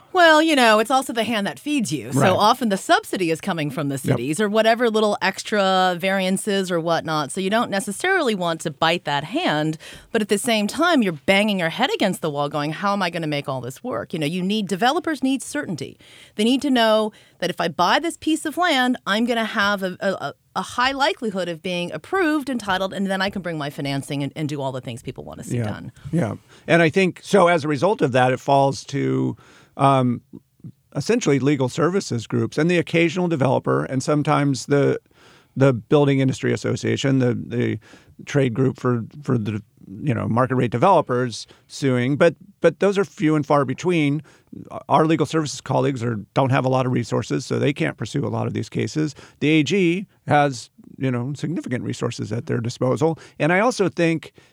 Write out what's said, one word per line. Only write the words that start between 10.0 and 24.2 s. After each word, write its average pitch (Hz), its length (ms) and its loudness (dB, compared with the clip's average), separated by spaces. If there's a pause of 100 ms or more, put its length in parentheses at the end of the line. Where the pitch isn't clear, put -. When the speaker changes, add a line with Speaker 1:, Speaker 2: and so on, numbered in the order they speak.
Speaker 1:
but 226 100 0
at 214 80 -4
the 240 80 2
same 214 300 0
time, 311 340 2
you're 190 120 0
banging 196 440 2
your 165 120 0
head 214 220 0
against 220 300 0
the 170 80 -2
wall 143 200 -2
going, 147 240 -2
"How 196 200 -2
am 208 80 0
I 175 80 0
gonna 170 180 -6
make 143 220 -4
all 131 120 -4
this 120 220 -10
work?" - 300 -8
You 170 60 -4
know, 147 80 -2
you 175 160 -4
need, 202 240 -2
developers 254 560 0
need 262 180 0
certainty. - 560 -8 (380)
They 214 80 -2
need 240 200 2
to 294 60 0
know 220 420 2 (280)
that 175 100 -4
if 175 120 -8
I 170 80 -2
buy 180 300 2
this 330 180 -6
piece - 280 -2
of 294 120 -6
land, 262 400 2 (100)
I'm 214 180 0
gonna 233 200 0
have 202 380 0
a, 180 160 -4
a, 190 100 -2
a, 143 240 -6 (220)
a 185 60 -4
high 247 300 -2
likelihood 254 580 -2
of 165 140 -8
being 175 280 -4
approved, 302 580 -2
entitled, 196 440 -2
and 190 140 -2
then 190 140 -2
I 196 80 -2
can 202 120 -8
bring 165 160 -6
my 147 120 -6
financing 139 540 -4